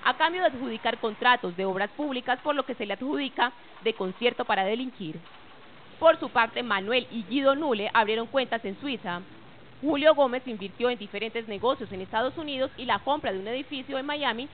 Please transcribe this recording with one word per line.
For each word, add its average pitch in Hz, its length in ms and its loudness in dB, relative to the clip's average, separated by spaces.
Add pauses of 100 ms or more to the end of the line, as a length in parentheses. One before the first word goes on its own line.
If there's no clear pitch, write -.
a 254 140 2
cambio 330 240 2
de 349 60 6
adjudicar 233 500 -2
contratos 220 580 2
de 190 80 -2
obras 190 280 0
públicas, 254 500 -2
por 294 140 0
lo 269 100 -2
que 254 80 -6
se 220 140 -6
le 202 80 -2
adjudica 269 560 -2 (320)
de 220 100 2
concierto 233 500 -2
para 196 220 2
delinquir. 202 540 -4 (800)
Por 330 200 8
su 277 100 -6
parte, 240 340 0
Manuel 220 480 0
y 220 140 -4
Guido 269 280 4
Nule 254 400 0
abrieron 226 320 4
cuentas 233 400 -2
en 196 140 -6
Suiza. 208 420 -6 (600)
Julio 302 340 6
Gómez 262 320 4
invirtió 214 420 -2
en 247 80 0
diferentes 220 500 -6
negocios 214 440 -2
en 190 100 -8
Estados 226 360 -2
Unidos 277 400 -4
y 254 80 -10
la 226 140 2
compra 277 320 -2
de 190 80 -4
un 196 80 -8
edificio 262 520 -6
en 269 80 -6
Miami 277 460 -2